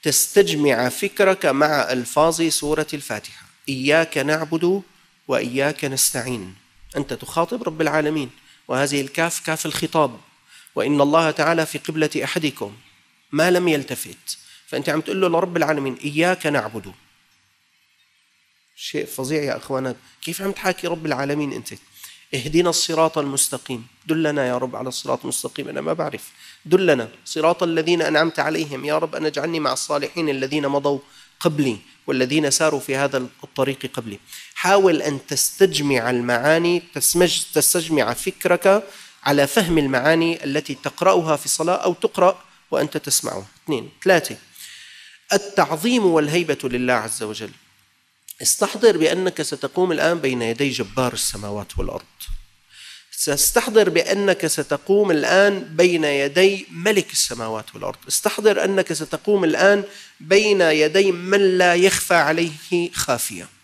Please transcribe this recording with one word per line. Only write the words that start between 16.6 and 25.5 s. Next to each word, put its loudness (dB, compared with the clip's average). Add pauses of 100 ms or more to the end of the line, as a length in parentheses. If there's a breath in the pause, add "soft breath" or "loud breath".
شيء -8
فظيع -6
يا -4
أخوانات، -6 (260 soft breath)
كيف -8
عم -4
تحاكي -4
رب -6
العالمين -4
أنت؟ -10 (680 loud breath)
"اهدنا 2
الصراط 0
المستقيم"، -4 (200)
دلنا 0
يا -2
رب -6
على -8
الصراط -4
المستقيم، -8